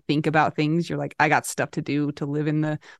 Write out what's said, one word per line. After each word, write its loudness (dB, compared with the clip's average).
think 2
about 2
things. 2
You're -4
like, -8
"I 6
got 2
stuff -4
to -6
do -2
to -6
live -2
in 0
the -2